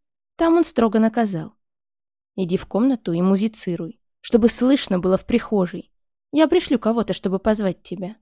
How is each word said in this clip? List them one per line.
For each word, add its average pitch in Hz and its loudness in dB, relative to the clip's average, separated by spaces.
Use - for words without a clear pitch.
Там 330 4
он 349 4
строго 220 0
наказал: 220 -2
"Иди 185 -2
в - -4
комнату 233 -2
и 170 -2
музицируй, 190 -2
чтобы 233 4
слышно 247 2
было 185 0
в - -16
прихожей. 196 -2
Я 302 4
пришлю 330 0
кого-то, 220 -2
чтобы 190 -4
позвать 208 -2
тебя". 185 -12